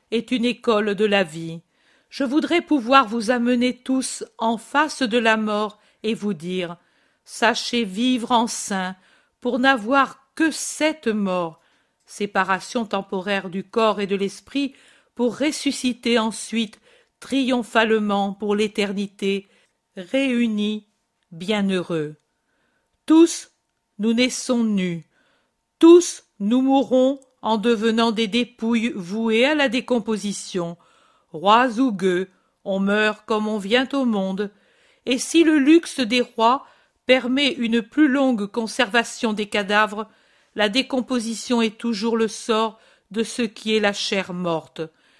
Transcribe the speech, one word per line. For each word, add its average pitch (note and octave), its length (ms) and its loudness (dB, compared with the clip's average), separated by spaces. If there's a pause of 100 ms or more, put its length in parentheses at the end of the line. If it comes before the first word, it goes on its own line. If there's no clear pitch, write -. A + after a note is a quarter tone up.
(120)
est A3+ 200 -4
une A#3+ 140 0
école G#3 500 0
de G#3+ 100 0
la G3+ 180 2
vie. E3 380 -12 (480)
Je - 140 -6
voudrais D#4 380 0
pouvoir C4 460 2
vous A3 240 -2
amener B3 460 0
tous - 460 -4 (140)
en A3+ 200 -2
face C#4+ 440 -2
de A#3+ 160 0
la A3 200 2
mort G#3+ 420 -4 (240)
et A3 100 -2
vous G3+ 200 -4
dire, « F3 440 -6 (480)
Sachez A#3 600 -2
vivre A#3 460 -2
en A#3 140 4
saint F#3 500 -6 (460)
pour B3 160 -2
n'avoir C4 800 0
que D#4 160 0
cette - 560 -4
mort, F#3 520 -2 (460)
séparation G3 800 -2
temporaire G3 640 -4
du F#3 140 -6
corps A3 360 0
et G3+ 60 -4
de F#3+ 100 -2
l'esprit, B3+ 600 -6 (400)
pour A#3 240 -2
ressusciter B3 800 -2
ensuite A3 600 -4 (400)
triomphalement A3 1120 0
pour G#3 220 -2
l'éternité, G3+ 920 -4 (480)
réunis, G#3+ 920 -2 (440)
bienheureux. » F3+ 840 -2 (880)
Tous, E4 440 6 (480)
nous A3+ 160 0
naissons A#3+ 500 0
nus. F#3 420 -2 (720)
Tous, E4+ 440 8 (160)
nous A3 220 2
mourrons C4+ 580 2 (220)
en A3 160 0
devenant A3+ 540 2
des A3 160 0
dépouilles A#3 680 -2
vouées A3 500 0
à D4+ 100 2
la C#4+ 120 2
décomposition. G3+ 1120 -4 (560)
Rois G#3+ 460 2
ou C4 120 2
gueux, F#3 380 -2 (340)
on G3 160 -4
meurt G#3+ 460 0
comme G#3+ 220 -2
on G#3+ 100 -4
vient A#3 340 0
au C#4 140 0
monde. G3 460 -2 (540)
Et B3 120 0
si E4 260 2
le D#4 140 4
luxe D4+ 420 4
des A#3+ 220 0
rois A#3+ 440 0 (400)
permet B3+ 460 2
une A#3 300 0
plus D4 260 2
longue B3+ 400 2
conservation A3+ 840 -2
des G#3 140 -4
cadavres, G#3 600 0 (460)
la G#3+ 140 2
décomposition A#3+ 920 -2
est A3 160 -2
toujours A#3 380 -2
le A3+ 140 0
sort A3 500 -2 (320)
de G#3+ 120 -2
ce A#3 180 -6
qui G#3+ 340 -2
est G#3+ 60 2
la G#3 100 2
chair F#3+ 400 -4
morte. E3+ 500 -6 (380)